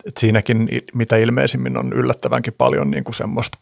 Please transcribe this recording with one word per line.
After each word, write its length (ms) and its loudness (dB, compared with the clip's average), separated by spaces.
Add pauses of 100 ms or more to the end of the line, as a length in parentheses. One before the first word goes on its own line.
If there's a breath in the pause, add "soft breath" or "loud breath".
et 120 -12
siinäkin 540 2
i-, 220 -4
mitä 240 2
ilmeisimmin 600 0
on 160 -4
yllättävänkin 600 -2
paljon 380 2
niin 120 -4
kun 100 -10
semmoista 480 -6